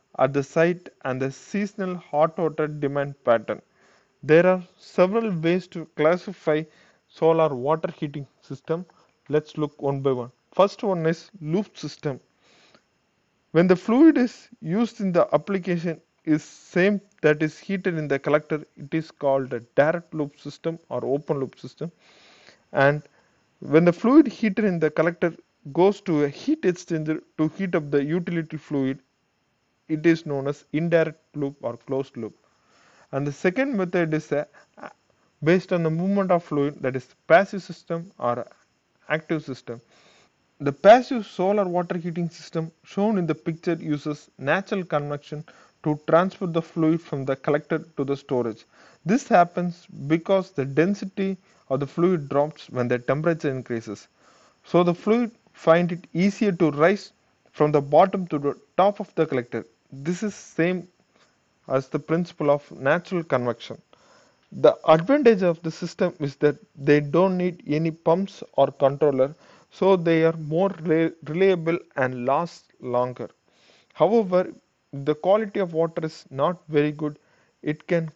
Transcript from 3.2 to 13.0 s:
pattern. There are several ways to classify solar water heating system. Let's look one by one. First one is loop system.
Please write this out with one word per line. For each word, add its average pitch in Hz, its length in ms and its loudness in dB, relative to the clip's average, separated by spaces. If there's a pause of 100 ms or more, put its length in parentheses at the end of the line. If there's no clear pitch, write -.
pattern. 113 360 0 (600)
There 160 240 6
are 185 160 2 (160)
several 208 520 0
ways 170 380 -2
to 160 180 -12 (100)
classify 160 640 0 (460)
solar 160 460 2
water 151 420 -2
heating 147 300 -8 (140)
system. 165 460 -8 (420)
Let's 151 300 -2
look 147 240 -6
one 139 180 -2
by 135 120 0
one. 123 200 -6 (200)
First - 300 0
one 185 240 -2
is 165 240 -4 (100)
loop 165 360 -4
system. 143 420 -10 (1300)